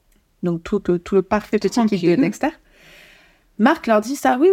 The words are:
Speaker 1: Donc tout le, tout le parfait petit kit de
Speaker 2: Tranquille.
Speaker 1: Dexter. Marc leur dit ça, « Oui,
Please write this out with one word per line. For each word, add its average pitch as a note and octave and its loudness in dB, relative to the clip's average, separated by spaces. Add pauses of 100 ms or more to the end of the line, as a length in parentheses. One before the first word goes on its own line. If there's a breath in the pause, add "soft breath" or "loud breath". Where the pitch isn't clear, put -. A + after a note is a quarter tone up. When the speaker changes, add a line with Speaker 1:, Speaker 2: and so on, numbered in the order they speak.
(420)
Speaker 1:
Donc E3+ -4
tout G3 -4
le, F3 0
tout - -6
le F#3+ 4
parfait G#3 -4
petit G3 -2
kit B3 0
de A3 2
Speaker 2:
Tranquille. F3 0
Speaker 1:
Dexter. - -2 (1120 soft breath)
Marc C#4+ 2
leur A3 2
dit A#3+ -6
ça, « B3+ 0
Oui, E4 4